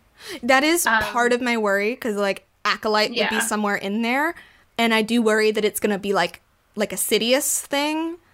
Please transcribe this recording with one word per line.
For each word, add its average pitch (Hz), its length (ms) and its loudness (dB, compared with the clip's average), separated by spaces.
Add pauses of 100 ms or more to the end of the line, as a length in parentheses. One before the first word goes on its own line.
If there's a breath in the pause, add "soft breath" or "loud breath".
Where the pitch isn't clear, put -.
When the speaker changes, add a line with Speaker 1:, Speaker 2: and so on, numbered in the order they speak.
(420 loud breath)
Speaker 1:
That 262 220 4
is 330 200 2
Speaker 2:
Um, 226 200 2
Speaker 1:
part 240 280 0
of 247 80 0
my 240 160 -2
worry, 208 380 0
'cause, 226 220 -6
like, 202 280 -2 (200)
Acolyte 214 460 0
would 226 200 -2
be 214 60 -2
Speaker 2:
Yeah. - 20 0
Speaker 1:
somewhere 208 380 -2
in 202 260 -4
there, 277 320 0 (420 loud breath)
and 233 160 2
I 220 100 2
do 233 200 2
worry 214 300 4
that 214 120 -2
it's 208 140 -2
gonna 208 220 0
be, 202 120 -4
like, 175 280 -2 (340)
like 202 180 -4
a 190 40 -8
Sidious 240 640 0
thing. 311 560 -4 (160 soft breath)